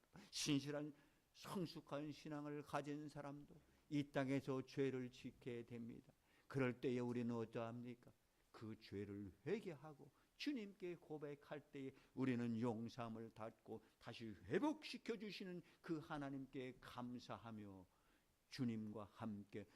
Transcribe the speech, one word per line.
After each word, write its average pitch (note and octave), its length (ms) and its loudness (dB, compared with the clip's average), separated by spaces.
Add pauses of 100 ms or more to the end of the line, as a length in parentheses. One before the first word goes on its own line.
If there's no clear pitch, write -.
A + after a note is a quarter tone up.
(300)
신실한 D3 640 4 (420)
성숙한 D3+ 760 -2
신앙을 D3 520 -4
가진 D3 440 0
사람도 C#3+ 460 -8 (360)
이 C#3+ 200 6
땅에서 C3+ 520 4
죄를 B2+ 480 2
짓게 A#2+ 560 -6
됩니다. A#2 460 -8 (360)
그럴 B2+ 320 6
때에 B2+ 180 6
우리는 A#2+ 360 4
어떠합니까? A#2 760 -2 (400)
그 A2 300 -6
죄를 G2+ 500 -2 (160)
회개하고 D#3 640 -4 (280)
주님께 G3 580 -2
고백할 D3 640 -6 (100)
때에 C3+ 200 -4 (240)
우리는 A#2+ 460 4
용서함을 A2+ 680 0
받고 A2 500 -8 (200)
다시 A2+ 340 -6 (140)
회복시켜주시는 G#3 1120 0 (200)
그 E3 160 0
하나님께 C#3 840 -2
감사하며 A2+ 1080 -6 (640)
주님과 A2 640 2
함께 G#2 520 -4 (120)